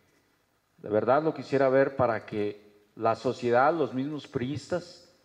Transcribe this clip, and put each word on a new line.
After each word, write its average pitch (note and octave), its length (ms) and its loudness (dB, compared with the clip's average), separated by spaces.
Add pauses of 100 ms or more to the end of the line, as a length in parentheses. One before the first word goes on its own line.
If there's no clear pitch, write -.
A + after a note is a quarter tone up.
(760)
De - 120 -14
verdad A2 340 2
lo D#3 100 0
quisiera C3+ 360 0
ver C3+ 260 4
para A2+ 320 0
que G#2 340 -4 (340)
la A2 200 0
sociedad, B2 580 2
los C3 220 -2
mismos C#3 320 -6
priistas C#3+ 840 -6 (160)